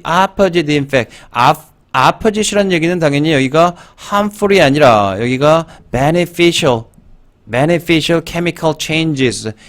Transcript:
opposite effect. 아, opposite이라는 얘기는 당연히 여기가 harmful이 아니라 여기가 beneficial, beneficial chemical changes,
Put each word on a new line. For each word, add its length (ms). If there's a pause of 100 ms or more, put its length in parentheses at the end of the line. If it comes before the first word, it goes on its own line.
opposite 640
effect. 400 (200)
아, 240 (360)
opposite이라는 800
얘기는 300
당연히 320
여기가 420 (260)
harmful이 640
아니라 560
여기가 480 (240)
beneficial, 920 (640)
beneficial 760
chemical 540
changes, 720 (180)